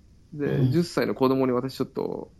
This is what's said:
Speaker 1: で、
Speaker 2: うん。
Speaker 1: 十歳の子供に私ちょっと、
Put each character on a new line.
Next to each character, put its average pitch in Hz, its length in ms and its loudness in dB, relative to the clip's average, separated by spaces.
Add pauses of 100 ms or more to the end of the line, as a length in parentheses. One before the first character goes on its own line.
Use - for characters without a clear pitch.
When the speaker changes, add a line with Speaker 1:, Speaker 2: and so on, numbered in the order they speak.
(340)
Speaker 1:
で、 143 120 -4
Speaker 2:
う 135 220 2
ん。 - 20 0
Speaker 1:
十 165 140 2
歳 135 200 -2
の 113 120 -2
子 131 120 4
供 131 180 2
に 127 60 2
私 123 240 -2
ち - 60 -2
ょ - 40 -4
っ - 20 -8
と、 - 520 -6